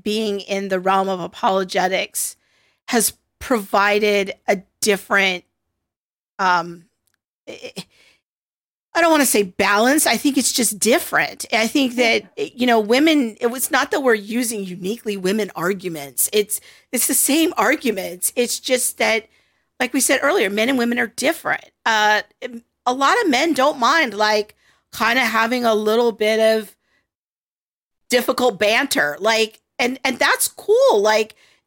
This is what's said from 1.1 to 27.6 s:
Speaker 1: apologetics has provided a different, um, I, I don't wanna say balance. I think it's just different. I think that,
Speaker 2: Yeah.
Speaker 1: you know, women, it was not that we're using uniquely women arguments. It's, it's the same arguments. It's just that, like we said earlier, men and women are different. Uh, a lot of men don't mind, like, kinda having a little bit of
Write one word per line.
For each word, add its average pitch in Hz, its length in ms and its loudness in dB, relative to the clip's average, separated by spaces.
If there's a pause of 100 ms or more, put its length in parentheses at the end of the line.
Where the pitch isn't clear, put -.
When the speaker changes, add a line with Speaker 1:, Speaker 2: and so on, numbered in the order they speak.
Speaker 1:
apologetics 185 1200 -4 (500)
has - 300 0 (220)
provided 208 920 0 (140)
a 196 140 0 (200)
different, 196 600 0 (960)
um, 175 460 0 (640)
I, - 240 -16 (1200)
I 330 80 0
don't 339 100 4
wanna 294 140 4
say 214 180 2
balance. 208 640 2
I 240 100 2
think 285 200 0
it's - 160 0
just 214 260 -2
different. 208 720 0
I 226 160 0
think 254 280 0
that, 226 280 0 (140)
Speaker 2:
Yeah. 143 180 -6
Speaker 1:
you 240 100 -2
know, 240 140 4
women, 247 600 2
it 240 60 0
was 247 220 -6
not 269 220 0
that 302 100 0
we're 254 120 2
using 220 500 -4
uniquely 190 540 -6
women 190 380 -2
arguments. 165 760 -4
It's, 208 300 -2 (320)
it's 233 140 -2
the 285 60 -2
same 311 440 2
arguments. 190 800 -2
It's 240 220 -2
just - 400 -2
that, 220 280 -2 (540)
like 247 120 -2
we 285 60 0
said 269 240 0
earlier, 277 260 2
men 214 200 0
and 277 80 0
women 240 220 0
are 240 80 -2
different. - 580 -4 (200)
Uh, 214 360 2 (640)
a 254 80 0
lot 285 280 2
of 392 80 2
men 285 240 2
don't 277 260 0
mind, 254 340 2
like, 214 420 0 (400)
kinda 233 300 0
having 226 400 0
a 220 100 4
little 220 380 2
bit 220 260 0
of 220 360 2 (1300)